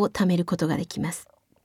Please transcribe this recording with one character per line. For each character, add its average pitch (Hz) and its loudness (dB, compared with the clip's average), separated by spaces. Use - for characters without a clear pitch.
を 202 2
貯 202 2
め 180 4
る 175 2
こ 170 -2
と 160 0
が 151 0
で 170 -4
き - -8
ま 156 -2
す。 - -14